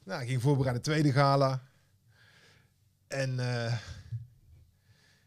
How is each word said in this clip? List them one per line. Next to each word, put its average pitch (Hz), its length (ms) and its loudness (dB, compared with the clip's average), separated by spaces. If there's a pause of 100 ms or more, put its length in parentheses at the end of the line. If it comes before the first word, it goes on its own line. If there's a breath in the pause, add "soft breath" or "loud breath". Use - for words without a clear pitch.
Nou, 165 160 -8
hij 120 80 -8
ging 127 140 -2
voorbereiden 131 420 2
tweede 151 280 2
gala. 139 520 2 (1400 soft breath)
En, 131 320 -4
eh, 120 340 -2 (1500 loud breath)